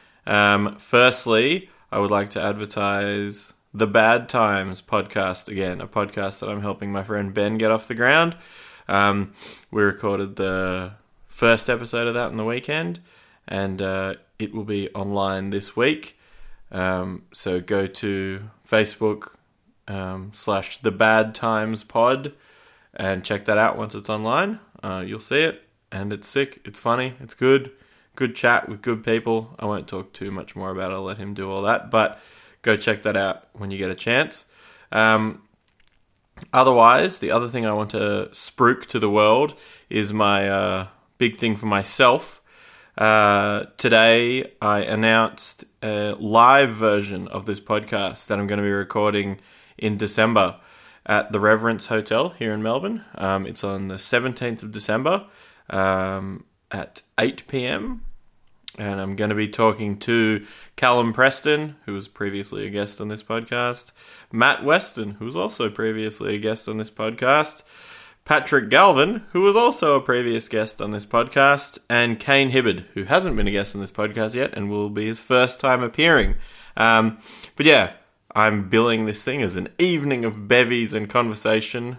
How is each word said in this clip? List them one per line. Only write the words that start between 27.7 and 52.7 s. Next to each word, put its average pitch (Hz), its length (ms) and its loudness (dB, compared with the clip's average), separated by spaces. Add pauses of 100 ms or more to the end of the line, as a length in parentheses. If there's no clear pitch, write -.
Good 120 200 -2
chat 120 320 2
with 101 140 -12
good 113 200 -4
people. 113 560 -2
I - 60 -10
won't 104 240 -6
talk 98 240 -12
too - 180 -12
much 95 240 -12
more 95 160 -10
about 95 200 -6
it, 95 40 -6
I'll 95 100 -8
let 95 120 -8
him 101 160 -12
do 98 180 -8
all 98 120 -6
that, 110 280 0
but 110 300 0 (400)
go 110 160 2
check 104 280 -2
that 104 120 0
out 98 380 -2
when 101 160 -10
you 98 80 -8
get 95 120 -4
a 92 40 -6
chance. 123 500 -2 (480)
Um, 110 480 2 (1120)
otherwise, 127 640 6
the - 120 -4
other 120 180 0
thing 120 160 -4
I 107 80 0
want 107 180 -4
to 101 420 -2
spruik - 540 0
to - 120 -6
the 107 120 2
world 110 440 4 (340)
is 104 240 -2
my, 101 360 2
uh, 95 400 -2 (280)
big 117 220 -2
thing 117 160 -2
for 104 120 -8
myself. 113 760 2 (560)
Uh, 104 680 4 (100)
today 117 840 4
I 104 200 2
announced 113 840 0 (160)
a 104 380 -4
live 120 520 6
version 104 580 0
of 95 180 -8
this 101 140 -6
podcast 104 640 -4
that 104 120 -2
I'm 101 100 -4
gonna 101 140 -2
be 101 100 0
recording 101 680 -2 (400)
in 104 180 -2
December 107 600 2 (500)
at 104 240 0
the 107 80 -2
Reverence 110 480 2
Hotel 113 440 -2
here 113 220 -6
in 107 120 -6
Melbourne. 175 400 -4 (100)